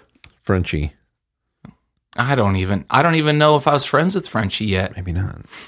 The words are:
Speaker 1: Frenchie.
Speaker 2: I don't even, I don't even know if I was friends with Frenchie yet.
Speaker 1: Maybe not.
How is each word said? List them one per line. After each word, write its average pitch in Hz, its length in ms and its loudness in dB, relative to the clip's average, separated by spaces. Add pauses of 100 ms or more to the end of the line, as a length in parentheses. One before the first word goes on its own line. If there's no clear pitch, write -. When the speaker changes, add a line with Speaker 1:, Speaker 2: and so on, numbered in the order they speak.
(440)
Speaker 1:
Frenchie. 85 500 -2 (1200)
Speaker 2:
I 135 200 0
don't 101 200 2
even, 95 340 -2
I 131 120 4
don't 165 140 2
even 151 220 2
know 151 200 6
if 139 100 -6
I 147 60 4
was 135 120 0
friends 170 300 0
with 180 120 -4
Frenchie 110 380 -4
yet. 95 300 -2
Speaker 1:
Maybe 90 160 -8
not. 95 300 -6 (260)